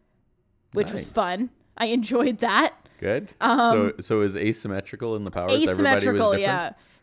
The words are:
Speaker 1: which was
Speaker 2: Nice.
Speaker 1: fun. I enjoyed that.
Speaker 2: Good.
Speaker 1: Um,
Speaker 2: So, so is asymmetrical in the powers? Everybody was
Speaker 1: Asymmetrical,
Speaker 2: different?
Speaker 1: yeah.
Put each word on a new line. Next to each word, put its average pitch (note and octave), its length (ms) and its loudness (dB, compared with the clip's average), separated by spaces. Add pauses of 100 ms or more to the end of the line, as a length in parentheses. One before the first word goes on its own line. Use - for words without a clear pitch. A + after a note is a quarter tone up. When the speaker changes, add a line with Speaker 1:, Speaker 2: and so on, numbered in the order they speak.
(720)
Speaker 1:
which G#3 180 -2
was G3 160 -8
Speaker 2:
Nice. - 60 -20
Speaker 1:
fun. G3+ 360 -2 (280)
I A#3 100 -2
enjoyed A#3+ 520 0
that. A3+ 360 0 (240)
Speaker 2:
Good. B2+ 300 -2 (120)
Speaker 1:
Um, A#3 560 4
Speaker 2:
So, - 40 -12
so G#2+ 200 0
is G2 140 0
asymmetrical G#2+ 800 -4
in G#2+ 80 -6
the F#2+ 80 -8
powers? F2 200 -2
Everybody D#4 160 4
was - 120 0
Speaker 1:
Asymmetrical, A3 540 2
Speaker 2:
different? G3 80 0
Speaker 1:
yeah. F#3 320 -2 (300)